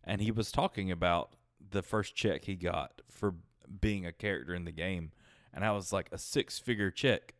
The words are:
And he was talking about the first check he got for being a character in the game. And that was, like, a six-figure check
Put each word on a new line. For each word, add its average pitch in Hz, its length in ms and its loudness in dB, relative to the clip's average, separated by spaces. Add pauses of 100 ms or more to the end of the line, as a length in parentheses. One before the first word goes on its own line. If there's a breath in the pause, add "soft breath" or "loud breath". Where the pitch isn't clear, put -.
And 98 180 0
he 110 80 4
was 110 200 0
talking 104 400 0
about 87 440 2 (360)
the 98 120 0
first - 320 0
check 92 300 2
he 98 100 -4
got 87 560 -2
for 101 240 0 (460)
being 101 260 0
a 85 60 -6
character 87 420 -2
in 87 100 -4
the 82 80 -6
game. 82 400 -4 (400 soft breath)
And 92 120 -4
that 110 80 2
was, 101 200 -4
like, 95 200 0
a 90 60 -6
six-figure - 720 0
check - 480 2